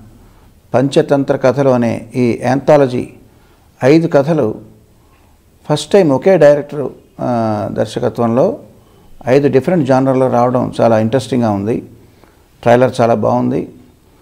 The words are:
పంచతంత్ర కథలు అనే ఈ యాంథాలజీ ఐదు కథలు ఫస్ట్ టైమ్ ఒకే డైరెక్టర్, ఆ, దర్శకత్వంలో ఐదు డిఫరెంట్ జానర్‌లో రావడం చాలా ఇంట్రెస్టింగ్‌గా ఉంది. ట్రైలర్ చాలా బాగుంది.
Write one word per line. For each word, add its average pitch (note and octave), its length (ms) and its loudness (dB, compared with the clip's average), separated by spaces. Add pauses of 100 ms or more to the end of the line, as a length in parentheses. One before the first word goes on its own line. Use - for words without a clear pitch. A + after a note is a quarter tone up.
(760)
పంచతంత్ర C#3 600 0
కథలు C3+ 340 0
అనే A#2+ 440 -2
ఈ B2 280 -2
యాంథాలజీ C3+ 680 0 (760)
ఐదు D#3+ 220 4
కథలు C#3+ 540 0 (1080)
ఫస్ట్ D3+ 220 -6
టైమ్ F#3 200 4
ఒకే F3 260 2
డైరెక్టర్, D3 500 2 (320)
ఆ, A2+ 520 -4
దర్శకత్వంలో A#2+ 840 -2 (680)
ఐదు C#3 200 2
డిఫరెంట్ D3+ 380 0
జానర్‌లో C3 420 0
రావడం A#2+ 520 -2
చాలా A2+ 180 2
ఇంట్రెస్టింగ్‌గా A#2 520 -2
ఉంది. G2+ 400 -6 (720)
ట్రైలర్ B2 380 2
చాలా A#2 140 2
బాగుంది. B2 580 -2 (500)